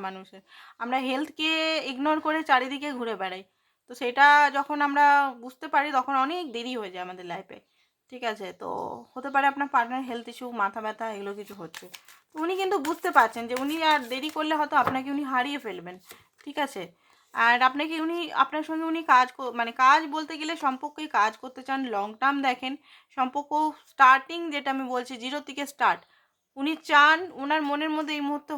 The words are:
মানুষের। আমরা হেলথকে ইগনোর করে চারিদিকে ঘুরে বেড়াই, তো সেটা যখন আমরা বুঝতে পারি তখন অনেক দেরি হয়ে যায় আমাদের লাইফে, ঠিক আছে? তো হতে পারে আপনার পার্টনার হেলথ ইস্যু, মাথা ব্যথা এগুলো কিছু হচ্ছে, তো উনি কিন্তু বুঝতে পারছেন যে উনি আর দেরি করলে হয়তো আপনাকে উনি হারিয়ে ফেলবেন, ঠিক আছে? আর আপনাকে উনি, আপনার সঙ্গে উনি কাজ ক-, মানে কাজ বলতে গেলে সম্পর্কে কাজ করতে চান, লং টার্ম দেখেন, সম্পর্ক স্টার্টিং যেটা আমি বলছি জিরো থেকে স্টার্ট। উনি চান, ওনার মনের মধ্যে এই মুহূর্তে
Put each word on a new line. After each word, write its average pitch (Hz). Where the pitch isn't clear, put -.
মানুষের। 190
আমরা 247
হেলথকে 311
ইগনোর 302
করে 311
চারিদিকে 269
ঘুরে 226
বেড়াই, 190
তো -
সেটা 262
যখন 285
আমরা 285
বুঝতে 262
পারি 294
তখন 262
অনেক 349
দেরি 240
হয়ে 190
যায় 180
আমাদের 185
লাইফে, 190
ঠিক 247
আছে? 208
তো 190
হতে 262
পারে 277
আপনার 277
পার্টনার 247
হেলথ 240
ইস্যু, 254
মাথা 202
ব্যথা 226
এগুলো 202
কিছু 202
হচ্ছে, -
তো -
উনি 359
কিন্তু 381
বুঝতে 339
পারছেন 233
যে 247
উনি 294
আর 302
দেরি 269
করলে 311
হয়তো 302
আপনাকে 262
উনি 294
হারিয়ে 269
ফেলবেন, 180
ঠিক 285
আছে? 190
আর 233
আপনাকে 302
উনি, 339
আপনার 302
সঙ্গে 320
উনি 330
কাজ 254
ক-, 247
মানে 233
কাজ 294
বলতে 311
গেলে 311
সম্পর্কে 285
কাজ 214
করতে 262
চান, 269
লং 202
টার্ম 277
দেখেন, 254
সম্পর্ক 285
স্টার্টিং 269
যেটা 277
আমি 269
বলছি 247
জিরো 269
থেকে 277
স্টার্ট। 185
উনি 311
চান, 302
ওনার 302
মনের 302
মধ্যে 311
এই 285
মুহূর্তে 294